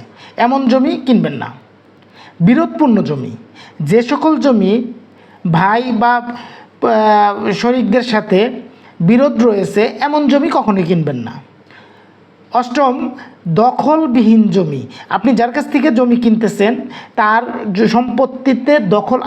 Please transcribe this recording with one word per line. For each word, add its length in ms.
এমন 300
জমি 380
কিনবেন 280
না। 200
বিরোধপূর্ণ 640
জমি, 300
যে 220
সকল 360
জমি 560
ভাই 400
বা, 260
আহ, 1300
শরিকদের 500
সাথে 600
বিরোধ 440
রয়েছে, 560
এমন 280
জমি 240
কখনোই 320
কিনবেন 320
না। 160
অষ্টম, 560
দখলবিহীন 1000
জমি, 380
আপনি 240
যার 180
কাছ 200
থেকে 200
জমি 240
কিনতেছেন 600
তার 580
জ-, 140
সম্পত্তিতে 920
দখল 480